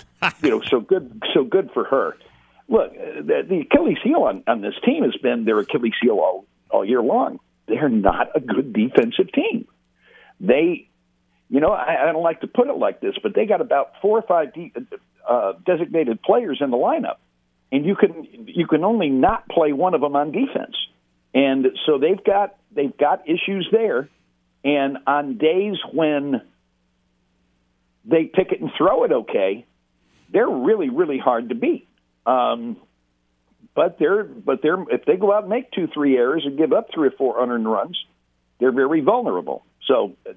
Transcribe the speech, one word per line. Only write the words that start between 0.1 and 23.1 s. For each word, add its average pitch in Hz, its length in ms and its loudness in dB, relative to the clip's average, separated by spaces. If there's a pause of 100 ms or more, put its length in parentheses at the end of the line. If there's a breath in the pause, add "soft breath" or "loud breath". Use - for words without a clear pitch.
<laughs> - 240 -4
you 143 100 4
know, 110 100 0
so 127 180 0
good, 120 420 -2 (120)
so 135 100 4
good 180 300 -2
for 113 120 -2
her. 104 300 0 (540 soft breath)
Look, - 240 2
uh, - 280 -12
the, 147 260 -2
the 180 140 0
Achilles 285 420 2
heel 277 200 2
on, 98 240 -2
on 113 140 0
this 101 140 -6 (100)
team 277 180 2
has 127 140 0
been 120 260 -2
their 107 160 2
Achilles 113 420 -2
heel 113 180 2
all, 92 260 0 (240)
all 107 160 2
year 120 160 2
long. 208 380 0 (280)
They're 139 220 0
not 101 460 2
a - 40 2
good 131 340 -4
defensive 127 580 2
team. 381 360 -2 (720 soft breath)
They, 147 480 2 (640)
you 131 100 2
know, 165 120 4
I, 151 320 -2
I 160 80 2
don't 160 120 -4
like 165 180 -2
to - 60 -10
put 247 200 2
it - 100 -4
like - 240 -2
this, - 200 -4
but 104 120 -4
they 196 140 2
got 185 120 0
about - 340 -2 (100)
four 214 160 2
or - 20 -2
five 165 320 0
de-, 165 180 -14 (560)
uh, 107 260 0 (120)
designated 156 560 0
players 202 400 0
in 139 80 -2
the 120 80 0
lineup, 220 400 -2 (540)
and 143 140 0
you 196 100 2
can, 175 520 0
you 170 200 -2
can 156 160 2
only 202 260 2
not 156 400 2
play 151 240 2
one 170 220 0
of 131 60 2
them 143 140 -2
on 147 160 0
defense. - 440 -4 (580)
And 135 340 2 (180)
so 151 120 2
they've 175 260 0
got, 202 320 0 (160)
they've 143 240 -4
got 147 320 0